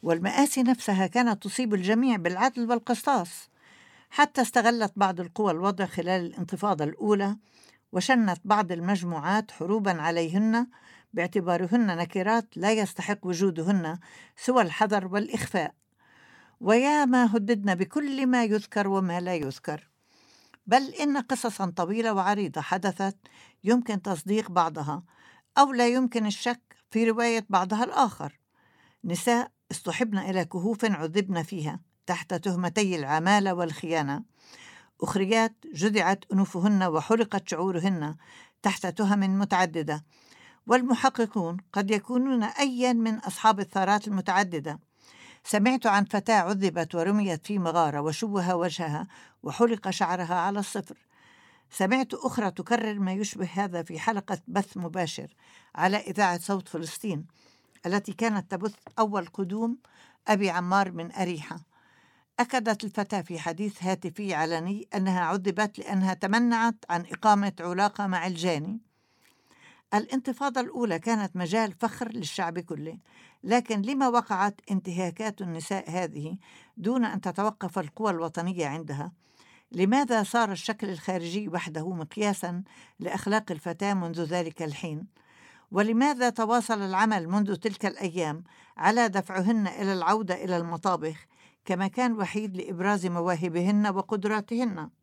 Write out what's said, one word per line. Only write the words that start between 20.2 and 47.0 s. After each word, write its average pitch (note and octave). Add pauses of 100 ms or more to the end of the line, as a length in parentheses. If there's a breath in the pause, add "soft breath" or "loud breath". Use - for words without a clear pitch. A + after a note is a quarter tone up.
بل B3
إن C#4+
قصصاً A3
طويلة G#3+
وعريضة G3
حدثت F#3+ (480 loud breath)
يمكن A3
تصديق G3
بعضها E3 (560 soft breath)
أو C#4
لا A#3+
يمكن A#3+
الشك A#3 (140)
في A3+
رواية A3+
بعضها G3
الآخر. - (680 soft breath)
نساء A#3 (200)
اصطحبن G3+
إلى F#3
كهوف G3
عذبن F3+
فيها E3 (260)
تحت F3+
تهمتي F3+
العمالة F3
والخيانة، D#3+ (800 loud breath)
أخريات A3 (200)
جذعت G3
أنوفهن F#3+
وحرقت F#3+
شعورهن E3+ (460 loud breath)
تحت F#3+
تهم G3
متعددة، E3 (600 soft breath)
والمحققون A#3 (160)
قد G3+
يكونون B3
أيًا B3+
من A3+
أصحاب G#3+
الثارات G3
المتعددة. F3+ (640 loud breath)
سمعت B3
عن G3+
فتاة G#3
عذبت F3
ورميت F#3